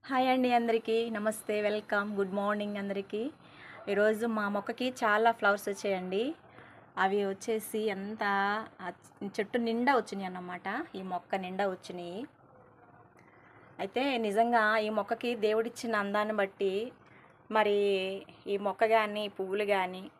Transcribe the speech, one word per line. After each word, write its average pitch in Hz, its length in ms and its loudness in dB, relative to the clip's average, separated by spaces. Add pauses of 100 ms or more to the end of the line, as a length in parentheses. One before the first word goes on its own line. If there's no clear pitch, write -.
(100)
హాయ్ 262 180 4
అండి 254 240 4
అందరికీ, 233 580 2
నమస్తే, 214 500 -2
వెల్కమ్, 208 560 -2
గుడ్ 190 160 0
మార్నింగ్ 208 440 -2
అందరికీ. 202 540 -4 (580)
ఈరోజు 214 380 2
మా 214 220 -2
మొక్కకి 226 460 -4 (100)
చాలా 220 280 4
ఫ్లవర్స్ 208 360 2
వచ్చాయండి. 196 680 -2 (640)
అవి 196 280 2
వచ్చేసి 214 520 -4
ఎంత, 214 460 -4 (560)
ఆ 180 120 -8 (320)
చెట్టు 202 340 -4
నిండా 233 380 2
వచ్చినాయి 196 300 -2
అన్నమాట. 180 360 -10 (320)
ఈ 190 80 -8
మొక్క 185 320 -6
నిండా 190 340 -2
వచ్చినాయి. 185 560 -8 (1500)
అయితే 240 400 0
నిజంగా 220 580 4
ఈ 214 120 2
మొక్కకి 226 460 -2
దేవుడిచ్చిన 226 640 0
అందాన్ని 208 380 0
బట్టి, 196 580 -2 (580)
మరి 208 280 4 (680)
ఈ 202 100 -2
మొక్క 202 280 0
కానీ, 214 440 2
పువ్వులు 196 360 -4
కానీ 190 560 -2